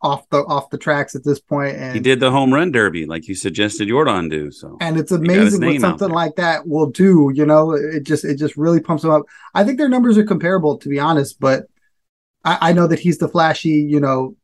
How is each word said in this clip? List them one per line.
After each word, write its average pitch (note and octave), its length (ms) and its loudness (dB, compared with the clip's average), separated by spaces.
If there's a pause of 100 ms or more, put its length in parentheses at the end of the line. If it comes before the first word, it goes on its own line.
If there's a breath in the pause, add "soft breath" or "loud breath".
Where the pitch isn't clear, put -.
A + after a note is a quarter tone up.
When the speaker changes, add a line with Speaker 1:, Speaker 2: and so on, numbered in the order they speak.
Speaker 1:
off C#3 280 -4
the, C#3+ 160 0
off C#3+ 260 -4
the B2+ 80 -8
tracks C#3+ 380 -4
at B2+ 80 -10
this C#3+ 160 0
point. C#3+ 360 -6
And - 180 -10
Speaker 2:
He - 60 -4
did B2+ 200 2
the C3 100 2
home C3 220 2
run E3 180 2
derby, F#2 340 0
like D#2+ 220 -8
you G2 80 -8
suggested G2+ 540 -4
Yordan A2 420 0
do. D2 220 -6
So - 280 -20
Speaker 1:
and D#3+ 160 -4
it's D#3 140 -4
Speaker 2:
he F3+ 80 0
got D#3+ 100 -2
his G3+ 260 2
Speaker 1:
amazing F3+ 60 0
what D#3+ 60 0
Speaker 2:
name C#3+ 180 0
out - 40 2
Speaker 1:
something G3 200 -4
Speaker 2:
there. E3 60 -4
Speaker 1:
like E3 220 -4
that E3 320 -2
will D#3 220 0
do. D#3+ 440 4
You D3+ 120 2
know, D#3 260 4
it D3 320 -4
just, D3+ 200 -2
it D3 120 -2
just D3 200 -4
really E3 240 2
pumps D#3 220 -4
him D#3+ 80 0
up. D3+ 120 4 (320 loud breath)
I G3+ 100 2
think B3+ 140 -2
their D4 100 0
numbers A#3+ 300 4
are G#3 60 4
comparable, E3+ 540 0
to - 100 -12
be C#3+ 120 -2
honest, D#3 400 -2
but C3+ 240 0 (800)
I, E3 160 0
I E3 120 4
know E3+ 140 4
that D#3+ 140 0
he's E3+ 180 0
the D#3 100 -2
flashy, D#3+ 420 0
you D3 280 2
know, C3 460 -2